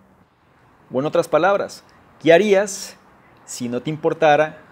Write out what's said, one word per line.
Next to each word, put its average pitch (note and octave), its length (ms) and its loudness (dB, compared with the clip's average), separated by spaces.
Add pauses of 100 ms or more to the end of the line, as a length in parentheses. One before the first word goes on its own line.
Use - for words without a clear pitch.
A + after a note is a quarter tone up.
(920)
O A#2+ 60 -4
en C#3+ 80 -4
otras D#3+ 200 -2
palabras, E3 560 -2 (380)
¿qué D3+ 100 4
harías G3 640 2 (480)
si - 260 -12
no B2 120 -6
te - 80 -10
importara D#3 720 0 (120)